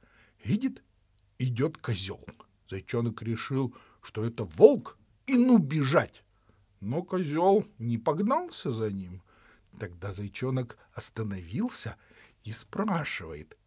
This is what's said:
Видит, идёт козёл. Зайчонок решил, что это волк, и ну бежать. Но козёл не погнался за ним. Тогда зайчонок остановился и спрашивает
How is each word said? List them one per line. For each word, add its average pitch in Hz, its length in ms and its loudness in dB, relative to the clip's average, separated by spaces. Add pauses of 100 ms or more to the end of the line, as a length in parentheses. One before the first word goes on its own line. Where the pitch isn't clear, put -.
(440)
Видит, 247 380 -2 (560)
идёт 131 400 -2
козёл. 95 480 -4 (440)
Зайчонок 117 520 -4
решил, 117 540 -4 (260)
что - 220 -6
это 117 220 -4
волк, 208 520 6 (300)
и 269 80 2
ну 247 220 8
бежать. 143 680 2 (560)
Но 123 240 -4
козёл 180 640 2 (120)
не 117 200 -2
погнался 202 760 -2
за 110 180 -2
ним. 92 320 -8 (560)
Тогда 92 360 -10
зайчонок 120 640 -4 (160)
остановился 107 1040 -6 (480)
и 110 80 -8
спрашивает 139 1120 -6